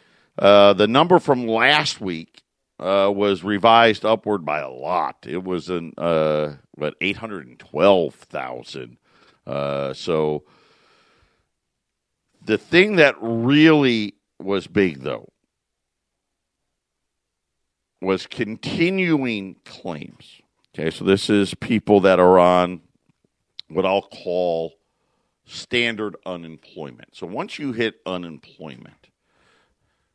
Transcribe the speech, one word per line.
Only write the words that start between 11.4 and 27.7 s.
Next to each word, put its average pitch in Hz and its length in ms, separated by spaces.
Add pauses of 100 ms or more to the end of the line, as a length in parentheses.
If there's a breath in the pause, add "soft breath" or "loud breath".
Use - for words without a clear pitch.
the 107 140
thing 190 380
that 143 220
really 123 960 (240)
was 95 280
big, 87 340
though, 64 320 (2750)
was 95 240
continuing 131 1400
claims. - 800 (320)
Okay, 78 160
so - 140
this 98 260
is 101 240
people 104 460
that 92 200
are 90 180
on 90 440 (840)
what 90 180
I'll 95 160
call 87 720 (720)
standard 110 680 (120)
unemployment. 82 880
So 90 100
once 120 320
you 143 140